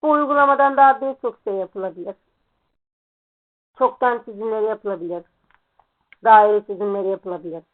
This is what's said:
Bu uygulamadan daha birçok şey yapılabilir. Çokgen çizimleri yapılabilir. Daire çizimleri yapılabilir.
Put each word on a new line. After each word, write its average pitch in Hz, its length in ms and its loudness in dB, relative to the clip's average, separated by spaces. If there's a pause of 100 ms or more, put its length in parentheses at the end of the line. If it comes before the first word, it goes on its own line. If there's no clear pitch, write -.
Bu 302 80 0
uygulamadan 277 640 2
daha 269 240 4
birçok 269 440 -6
şey 208 100 -6
yapılabilir. 185 600 -10 (1600)
Çokgen 247 460 0
çizimleri 220 400 -6
yapılabilir. 180 600 -6 (1000)
Daire 208 420 6
çizimleri 202 420 -6
yapılabilir. 175 540 -10 (120)